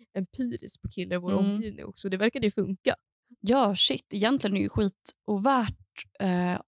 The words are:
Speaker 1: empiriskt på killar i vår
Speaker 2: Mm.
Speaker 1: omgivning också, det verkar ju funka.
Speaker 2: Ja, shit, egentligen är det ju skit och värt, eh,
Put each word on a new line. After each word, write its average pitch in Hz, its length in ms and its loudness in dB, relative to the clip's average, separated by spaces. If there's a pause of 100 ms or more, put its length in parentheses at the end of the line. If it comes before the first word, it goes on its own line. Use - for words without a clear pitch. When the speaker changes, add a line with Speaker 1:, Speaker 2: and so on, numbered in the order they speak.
(180)
Speaker 1:
empiriskt - 640 -6
på - 80 -10
killar 180 260 -6
i 180 40 -2
vår 180 120 -4
Speaker 2:
Mm. 196 200 4
Speaker 1:
omgivning 208 340 -6
också, - 240 -8
det 190 80 -2
verkar 220 240 0
ju 208 100 2
funka. 196 440 -2 (440)
Speaker 2:
Ja, 214 360 4
shit, - 380 2
egentligen 214 420 2
är 196 40 2
det 196 40 2
ju 202 60 0
skit - 420 -2 (160)
och 208 180 0
värt, 254 320 2 (420)
eh, 180 480 0